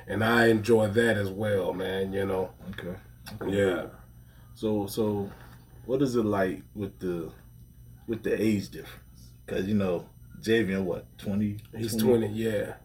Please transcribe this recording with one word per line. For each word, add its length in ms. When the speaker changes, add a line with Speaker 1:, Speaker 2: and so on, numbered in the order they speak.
Speaker 1:
And 180
I 220
enjoy 420
that 300
as 100
well, 460
man, 400
you 100
know. 240
Speaker 2:
Okay. 240
Okay. 160
Speaker 1:
Yeah. 280
Speaker 2:
So, 320
so 440
what 160
is 160
it 80
like 380
with 240
the, 320
with 160
the 180
age 300
difference? 600
'Cause, 200
you 80
know, 340
Javian, 440
what, 200
twenty? 400
Speaker 1:
He's 180
Speaker 2:
Twenty? 320
Speaker 1:
twenty, 80
yeah. 380